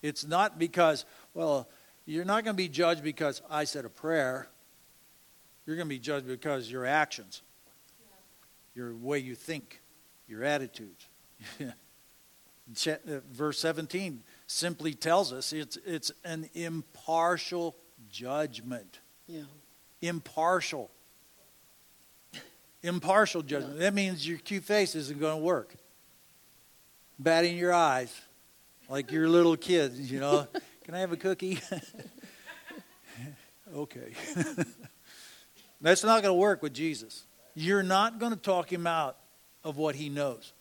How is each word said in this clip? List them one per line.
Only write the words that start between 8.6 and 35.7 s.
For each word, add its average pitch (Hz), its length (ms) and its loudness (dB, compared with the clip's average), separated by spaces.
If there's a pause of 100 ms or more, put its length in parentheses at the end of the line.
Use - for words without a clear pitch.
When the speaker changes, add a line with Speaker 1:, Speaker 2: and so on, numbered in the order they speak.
Speaker 1:
your 120 200 -10
way 127 240 -4
you 127 140 -8
think, 135 480 -12 (460)
your 110 160 -10
attitudes. 131 640 -4 (500)
<laughs> - 1160 -18
Che-, 156 160 -2 (160)
uh, 147 120 -6 (100)
verse 139 300 -2
seventeen 160 640 -2 (240)
simply 160 460 -2
tells 165 400 2
us 131 200 -6
it's, 151 320 -8
it's 165 260 -4 (120)
an 160 300 -8
impartial 165 1200 -2 (340)
judgment. 123 880 -6 (280)
Speaker 3:
Yeah. 160 160 -12 (580)
Speaker 1:
Impartial. 165 880 0 (1900)
Impartial 175 600 2
judgment. 143 340 -4
Speaker 3:
Yeah. 156 80 -4
Speaker 1:
That 196 100 4
means 185 340 -2
your 165 100 -4
cute 190 260 -6
face 208 320 2
isn't 143 240 -6
gonna 156 180 0
work. 156 380 0 (1400)
Batting 165 380 4
your 175 160 2
eyes 135 380 4 (800)
like 135 220 -2
your 160 180 4
little 170 260 10
kid, 156 380 2
you 131 260 -6
know. 147 280 4 (180)
<laughs> - 180 -20
"Can 165 120 -12
I 180 40 -4
have 185 120 -2
a 170 60 -2
cookie?" 185 480 -2
<laughs> - 60 -8 (2000)
Okay. 123 380 -10 (220)
<laughs> - 1500 -10